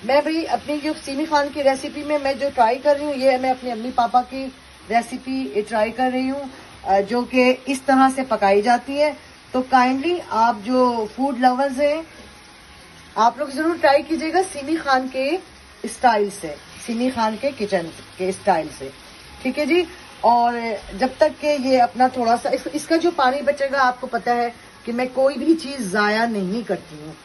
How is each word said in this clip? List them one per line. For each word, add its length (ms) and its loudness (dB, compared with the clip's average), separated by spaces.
मैं 200 4
भी 200 -2
अपनी 320 -4
जो 160 -4
सिमी 320 -6
खान 240 0
की 120 -6
recipe 420 0
में 140 -2
मैं 220 -2
जो 100 -2
try 260 2
कर 220 2
रही 80 -6
हूँ, 100 -4
ये 220 2
मैं 140 0
अपनी 180 -4
अम्मी 220 -6
पापा 300 2
की 240 -8
रेसिपी 720 -2
try 300 0
कर 200 0
रही 160 -2
हूँ, 220 -6
अ, 160 4
जो 220 -2
कि 280 4
इस 340 -4
तरह 240 6
से 140 -2
पकाई 380 2
जाती 320 0
है। 380 -2
तो 80 0
kindly 580 2
आप 260 2
जो 480 0
food 340 -4
lovers 380 2
हैं, 280 0
आप 220 2
लोग 120 -4
जरूर 260 -2
try 240 4
कीजिएगा 400 -2
सिमी 340 -4
खान 320 0
के 300 -2
स्टाइल 440 2
से, 260 -10
सिमी 240 -2
खान 240 -2
के 160 -2
किचन 320 -4
के 140 -2
स्टाइल 380 0
से, 220 -14
ठीक 140 -2
है 80 0
जी। 220 2
और 540 2
जब 220 -2
तक 120 4
के 280 -2
ये 220 2
अपना 280 4
थोड़ा 280 2
सा 140 -4
इस-, 180 -2
इसका 300 -2
जो 140 2
पानी 300 0
बचेगा, 400 -2
आपको 260 0
पता 260 -2
है 200 -2
कि 60 -6
मैं 220 -4
कोई 220 2
भी 200 2
चीज 360 -8
जाया 340 2
नहीं 380 -4
करती 420 -8
हूँ। 200 -14